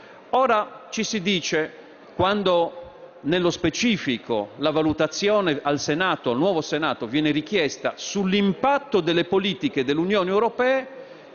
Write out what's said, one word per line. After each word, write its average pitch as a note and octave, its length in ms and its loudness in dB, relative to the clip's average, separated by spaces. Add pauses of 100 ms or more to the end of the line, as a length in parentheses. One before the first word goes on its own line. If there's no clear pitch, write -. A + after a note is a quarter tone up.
(300)
Ora A#3 600 2
ci A3 140 -4
si A3 160 -4
dice, E3 520 0 (420)
quando F3+ 760 0 (340)
nello F3 280 2
specifico C#3 1080 -2
la D3 120 0
valutazione D#3+ 920 2
al C#3+ 180 0
Senato, D#3+ 500 0
al A#2+ 80 0
nuovo E3+ 220 2
Senato, D3 460 -2
viene D3+ 240 2
richiesta D3+ 680 -2
sull'impatto G3+ 1040 0
delle E3+ 240 2
politiche F3 600 0
dell'Unione F3+ 460 0
Europea, B3 560 0 (480)